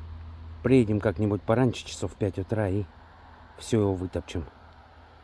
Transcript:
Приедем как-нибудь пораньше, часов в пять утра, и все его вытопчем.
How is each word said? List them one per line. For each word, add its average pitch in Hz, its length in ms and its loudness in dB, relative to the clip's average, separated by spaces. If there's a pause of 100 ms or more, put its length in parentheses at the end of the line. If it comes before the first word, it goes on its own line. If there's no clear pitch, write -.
(640)
Приедем 117 340 6
как-нибудь 104 440 0
пораньше, 113 420 2
часов - 280 -8
в - 40 -20
пять 98 220 -2
утра, 104 300 0
и 98 160 0 (760)
все - 220 0
его 98 140 2
вытопчем. 87 520 -6 (760)